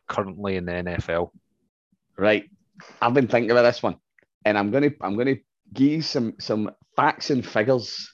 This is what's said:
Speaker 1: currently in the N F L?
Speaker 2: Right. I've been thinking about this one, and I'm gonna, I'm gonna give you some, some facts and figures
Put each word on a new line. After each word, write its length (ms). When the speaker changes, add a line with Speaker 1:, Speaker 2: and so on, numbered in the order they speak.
Speaker 1:
currently 500
in 100
the 80
N 140
F 200
L? 240
Speaker 2:
Right. 260
I've 140
been 140
thinking 220
about 120
this 200
one, 140
and 140
I'm 120
gonna, 200
I'm 160
gonna 200
give 160
you 140
some, 360
some 320
facts 340
and 160
figures 680